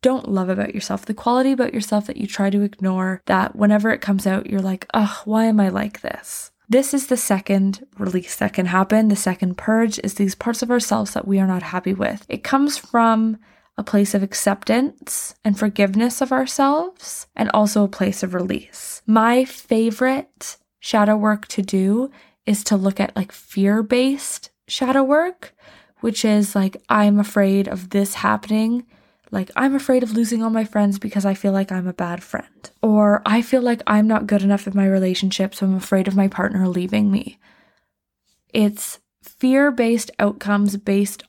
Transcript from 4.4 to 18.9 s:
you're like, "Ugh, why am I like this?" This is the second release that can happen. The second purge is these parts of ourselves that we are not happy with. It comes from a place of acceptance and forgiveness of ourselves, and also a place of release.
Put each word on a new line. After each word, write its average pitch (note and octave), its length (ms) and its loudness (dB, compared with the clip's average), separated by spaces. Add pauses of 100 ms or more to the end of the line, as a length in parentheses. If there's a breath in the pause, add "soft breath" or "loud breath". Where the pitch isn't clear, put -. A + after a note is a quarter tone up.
you're G3 100 -2
like, F#3+ 320 -4
"Ugh, G#3 320 0
why A3 220 0
am A3 120 4
I F#3+ 120 4
like G3+ 320 -6
this?" - 480 -12 (180)
This C4+ 240 2
is C4+ 140 -2
the B3+ 100 0
second G3 720 0 (120)
release F#3 380 -4
that - 160 -2
can F#3 140 -2
happen. F#3+ 420 2
The G3+ 80 2
second F3+ 400 -2
purge A3 480 0
is G3 100 -6
these G3 200 -2
parts - 280 -4
of A#3+ 80 -4
ourselves A3 440 -2
that - 120 -6
we G3 140 2
are F#3+ 60 2
not F#3 160 0
happy F#3 320 -4
with. G3+ 340 -4
It - 160 -8
comes C#4+ 320 0
from A3+ 600 0 (400 soft breath)
a G#3 40 -8
place G3+ 320 0
of G3 80 2
acceptance - 1200 -2
and G3+ 160 0
forgiveness G#3 600 0
of C4 120 0
ourselves, C#4+ 1000 -2
and A3 200 -2
also G#3 280 4
a G3+ 60 2
place G3 340 -4
of F3+ 120 -6
release. - 720 -8